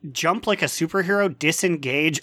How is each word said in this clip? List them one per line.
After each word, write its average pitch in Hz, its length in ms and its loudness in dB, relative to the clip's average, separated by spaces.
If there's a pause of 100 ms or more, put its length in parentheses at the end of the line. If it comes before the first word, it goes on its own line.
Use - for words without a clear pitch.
(140)
jump 175 340 -2
like 208 140 2
a 165 60 2
superhero, 185 720 0
disengage 151 840 0